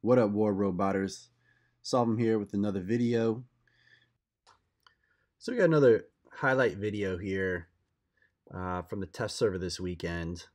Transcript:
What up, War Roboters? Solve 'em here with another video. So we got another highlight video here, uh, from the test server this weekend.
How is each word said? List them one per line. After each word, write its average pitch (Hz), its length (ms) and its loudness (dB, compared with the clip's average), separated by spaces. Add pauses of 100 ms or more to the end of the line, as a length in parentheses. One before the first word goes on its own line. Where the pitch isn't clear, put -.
What 123 160 4
up, 107 120 2
War 104 220 2
Roboters? 98 760 -2 (520)
Solve 120 280 0
'em 110 80 0
here 113 200 2
with 101 160 -6
another 101 280 -2
video. 117 640 -2 (1900)
So 240 140 -8
we 247 40 -4
got 208 60 4
another 139 460 6 (200)
highlight 131 460 0
video 101 420 -4
here, 95 520 -4 (840)
uh, 90 280 -6
from 101 180 -10
the 95 60 -6
test - 320 -8
server 101 200 0
this 87 220 -8
weekend. 87 760 -8